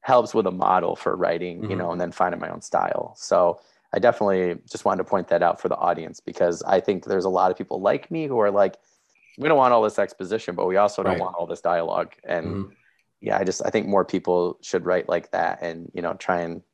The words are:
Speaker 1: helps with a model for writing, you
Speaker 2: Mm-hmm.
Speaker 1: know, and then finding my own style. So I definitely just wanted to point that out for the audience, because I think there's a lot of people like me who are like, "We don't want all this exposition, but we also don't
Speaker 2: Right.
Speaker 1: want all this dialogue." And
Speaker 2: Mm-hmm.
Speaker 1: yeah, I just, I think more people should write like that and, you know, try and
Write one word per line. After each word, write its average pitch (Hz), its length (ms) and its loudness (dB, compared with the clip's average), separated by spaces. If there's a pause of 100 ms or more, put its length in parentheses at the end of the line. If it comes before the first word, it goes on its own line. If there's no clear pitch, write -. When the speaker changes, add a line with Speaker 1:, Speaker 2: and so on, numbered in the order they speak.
Speaker 1:
helps 123 320 4
with 110 140 2
a 90 40 0
model 90 440 2
for - 220 -2
writing, 87 520 -2
you 95 60 -2
Speaker 2:
Mm-hmm. 90 60 -4
Speaker 1:
know, 87 100 -2
and 87 80 -4
then 87 140 -4
finding 87 260 0
my 85 100 -8
own - 120 -10
style. - 560 -2
So 90 420 2 (340)
I - 60 0
definitely 95 580 2 (140)
just - 140 -8
wanted 92 180 0
to - 60 -6
point 92 200 0
that 85 140 2
out 87 160 2
for - 80 -6
the - 100 0
audience, 82 440 -2
because 87 420 -2
I 92 160 2
think 92 260 -2
there's 92 200 0
a 95 40 2
lot 92 220 2
of 92 60 -4
people 92 240 -8
like 101 280 0
me 165 180 -4
who 127 120 -2
are 101 120 4
like, 98 260 2 (600)
"We 143 120 0
don't 156 80 6
want 127 160 6
all 113 80 6
this 107 180 0
exposition, 98 560 -4
but 92 120 0
we 92 100 2
also 101 260 2
don't 92 100 0
Speaker 2:
Right. 85 60 -2
Speaker 1:
want 90 160 -4
all 85 120 -4
this 85 140 -8
dialogue." 85 520 -2 (100)
And 82 220 -4
Speaker 2:
Mm-hmm. 98 260 -6 (500)
Speaker 1:
yeah, 101 160 -2
I 98 60 0
just, - 220 -2
I - 40 0
think 110 180 -2
more 98 180 2
people 87 560 0
should - 240 -4
write 90 240 0
like 87 220 -2
that 90 300 -2
and, 85 320 -10
you 87 80 -8
know, 82 120 -4
try 90 260 -2
and 85 220 -6 (120)